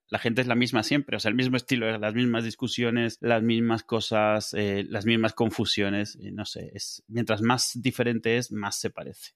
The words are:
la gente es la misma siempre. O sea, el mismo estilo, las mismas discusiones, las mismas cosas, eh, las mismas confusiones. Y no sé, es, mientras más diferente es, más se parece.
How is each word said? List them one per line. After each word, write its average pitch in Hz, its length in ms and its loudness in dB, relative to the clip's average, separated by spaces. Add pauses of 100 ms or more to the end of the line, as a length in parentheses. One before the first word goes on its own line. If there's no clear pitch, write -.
la 113 100 -2
gente 117 220 0
es 123 80 2
la 120 80 4
misma 120 260 2
siempre. 139 360 0
O - 20 -6
sea, 110 80 0
el 110 80 2
mismo 127 220 2
estilo, 113 400 -2
las 107 160 -2
mismas 117 300 2
discusiones, 117 760 -2
las 113 220 2
mismas 113 420 2
cosas, 107 720 0
eh, 101 340 0
las 101 160 -4
mismas 113 300 4
confusiones. 104 840 0
Y 98 140 -12
no 104 140 -8
sé, - 280 -10
es, - 340 -12
mientras 110 340 0
más 123 320 2
diferente 117 640 0
es, 123 120 -4
más 101 300 -6
se 110 80 -2
parece. - 480 -14